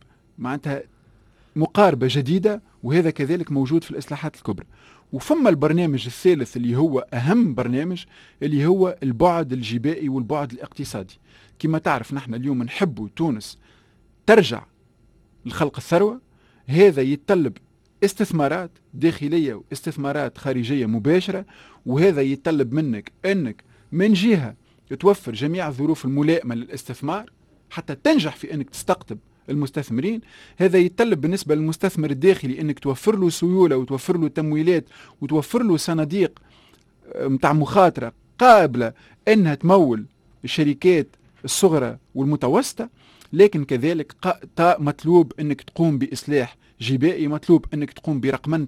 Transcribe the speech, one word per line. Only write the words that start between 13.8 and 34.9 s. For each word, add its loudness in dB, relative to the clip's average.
ترجع 6
لخلق -4
الثروة، 0
هذا 6
يتطلب 0
استثمارات -2
داخلية -2
واستثمارات -8
خارجية -2
مباشرة، 0
وهذا 2
يتطلب -2
منك -4
أنك -4
من 2
جهة 2
توفر 2
جميع -4
الظروف -2
الملائمة 0
للاستثمار -10
حتى -10
تنجح 0
في -12
أنك -6
تستقطب -6
المستثمرين. -4
هذا 4
يتطلب 2
بالنسبة -2
للمستثمر -2
الداخلي 0
أنك -4
توفر 0
له 2
سيولة 2
وتوفر -2
له 0
تمويلات 0